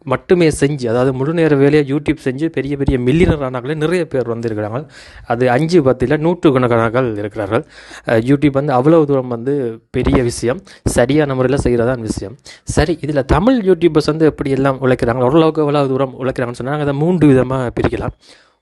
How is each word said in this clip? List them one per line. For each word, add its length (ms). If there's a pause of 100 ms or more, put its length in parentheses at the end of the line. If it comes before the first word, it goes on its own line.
மட்டுமே 460
செஞ்சு, 380
அதாவது 240
முழு 200
நேர 220
வேலையை 320
YouTube 340
செஞ்சு 260
பெரிய 300
பெரிய 220
மில்லியனர் 440
ஆனாங்களே 320
நிறைய 320
பேர் 220
வந்திருக்கிறாங்க. 500 (480)
அது 240
அஞ்சு, 320
பத்து 240
இல்ல, 100
நூற்றுக்கணக்கானவர்கள் 1000
இருக்கிறார்கள். 460 (420)
அஹ், 180
YouTube 280
வந்து 200
அவ்வளவு 340
தூரம் 220
வந்து 260 (360)
பெரிய 320
விஷயம், 380 (240)
சரியான 500
முறையில 280
செய்யறதான் 380
விஷயம். 360 (280)
சரி, 360
இதுல 240
தமிழ் 400
யூடியூபர்ஸ் 420
வந்து 200
எப்படி 240
எல்லாம் 300
உழைக்கிறாங்க, 420
ஓரளவுக்கு 380
எவ்வளவு 280
தூரம் 300
உழைக்கிறாங்கன்னு 440
சொன்னா 140
நாங்க 120
அதை 120
மூன்று 280
விதமா 460
பிரிக்கலாம். 420 (460)